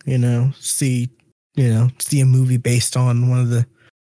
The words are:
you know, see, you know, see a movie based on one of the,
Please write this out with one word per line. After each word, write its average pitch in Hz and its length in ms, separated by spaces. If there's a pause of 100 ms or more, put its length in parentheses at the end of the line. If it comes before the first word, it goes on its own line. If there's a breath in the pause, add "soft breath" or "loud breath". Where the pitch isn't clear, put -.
you 127 120
know, 120 420
see, 123 500 (460)
you 127 140
know, 113 280
see - 220
a 131 60
movie 127 320
based 120 400
on 123 320
one 127 100
of 120 100
the, 120 160 (400 soft breath)